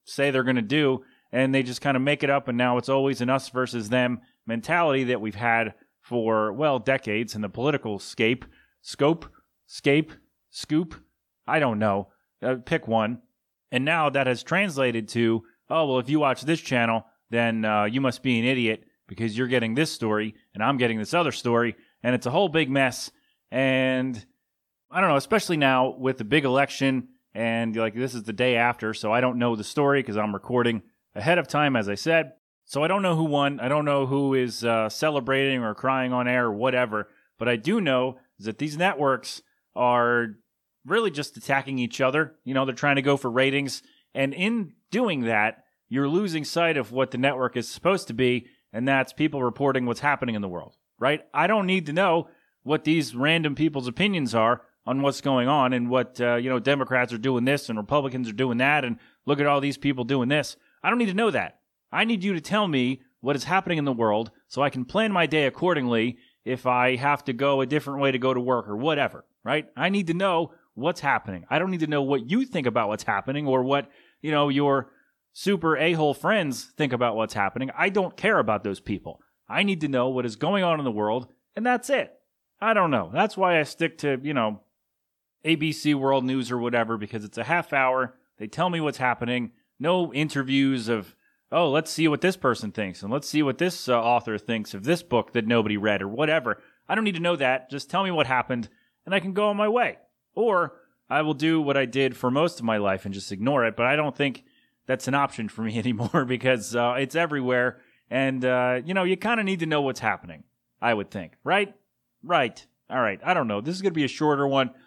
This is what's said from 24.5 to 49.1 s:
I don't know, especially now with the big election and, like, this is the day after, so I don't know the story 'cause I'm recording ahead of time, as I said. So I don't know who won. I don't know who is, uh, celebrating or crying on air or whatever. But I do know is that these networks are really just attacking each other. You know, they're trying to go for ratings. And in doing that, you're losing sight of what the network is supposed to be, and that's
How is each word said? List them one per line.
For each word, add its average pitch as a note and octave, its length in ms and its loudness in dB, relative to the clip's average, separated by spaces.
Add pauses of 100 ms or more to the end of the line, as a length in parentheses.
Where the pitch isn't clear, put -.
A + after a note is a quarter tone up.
I F3 120 -2
don't F#3+ 80 4
know, C#3+ 80 4
especially F3+ 400 0
now C3 320 4
with C3 280 -2
the A#2 60 -8
big C#3 220 2
election C3+ 640 0 (240)
and, A2+ 420 -2
like, A2+ 180 -2
this B2 220 -4
is A2+ 80 -8
the A2 100 -8
day B2 220 2
after, A#2 380 0
so G#2+ 180 -2
I A#2+ 100 4
don't B2+ 160 0
know A#2+ 180 2
the G#2+ 80 -6
story C#3 380 2
'cause G#2 160 -4
I'm G#2+ 160 -2
recording A#2 480 0 (320)
ahead D3+ 240 2
of D3+ 100 -2
time, C#3+ 280 2
as G#2 140 0
I G2+ 60 -2
said. D#3+ 380 0 (320)
So C#3+ 180 -2
I D#3+ 40 2
don't F#3+ 140 2
know F3+ 140 2
who D#3+ 100 0
won. C#3+ 340 0
I A#2 80 -4
don't D3+ 180 2
know C#3+ 200 2
who C#3 280 0
is, B2 300 0
uh, A2+ 260 2
celebrating C3+ 720 0
or G#2+ 140 -4
crying C3 380 0
on B2 140 0
air B2 180 2
or A2 80 0
whatever. A#2 560 0 (280)
But A#2 120 -2
I A#2+ 60 2
do F3 260 0
know C3 360 0 (220)
is - 60 -14
that G#2+ 140 -8
these D3 180 -6
networks C#3+ 640 0 (340)
are A#2+ 600 2 (500)
really G3+ 260 0
just C#3+ 260 -10
attacking C3+ 400 -2
each A#2+ 240 -4
other. C3+ 420 2
You B2+ 100 -8
know, C3+ 120 2
they're C3 80 -4
trying C#3+ 220 2
to C#3 60 2
go C#3 160 4
for B2+ 120 -4
ratings. C3+ 540 0 (300)
And C#3 200 -2
in G3 400 -4 (180)
doing F#3+ 300 0
that, A2+ 440 0 (220)
you're C#3 200 0
losing D#3+ 360 0
sight E3 340 0
of A2 140 -4
what B2+ 200 0
the B2+ 60 -6
network B2+ 400 0
is A#2 100 -4
supposed - 400 -2
to A#2+ 60 -8
be, B2 340 0 (240)
and A#2+ 160 -4
that's C3+ 260 0